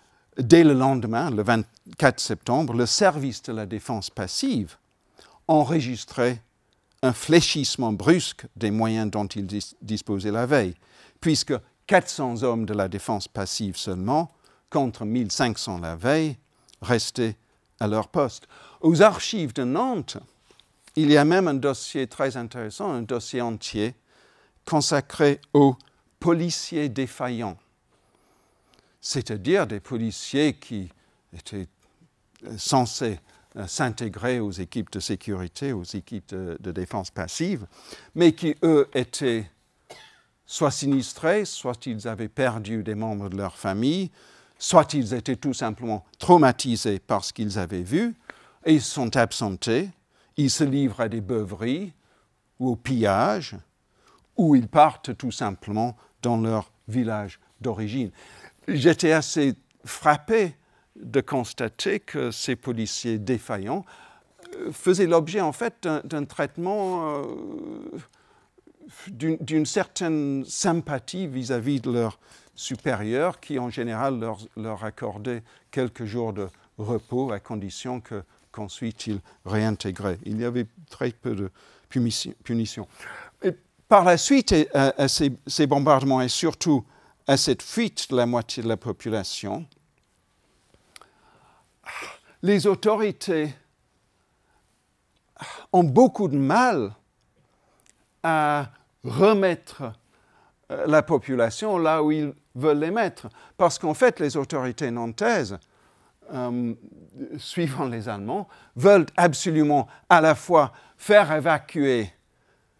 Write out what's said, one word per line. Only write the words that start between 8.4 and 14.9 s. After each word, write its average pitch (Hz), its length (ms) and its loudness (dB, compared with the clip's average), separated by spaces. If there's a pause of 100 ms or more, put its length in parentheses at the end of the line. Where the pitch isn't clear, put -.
des 104 140 -2
moyens 110 400 0
dont 104 160 -4
il 98 200 -8
dis-, 101 360 -8
disposait 104 480 -4
la 117 160 0
veille, 117 280 2 (460)
puisque 151 340 0 (320)
quatre 185 220 4
cents 120 340 -4
hommes 117 240 0
de 104 80 -4
la 98 140 0
défense 98 400 -6
passive 98 480 -6
seulement, 107 560 -2 (380)
contre 131 340 -2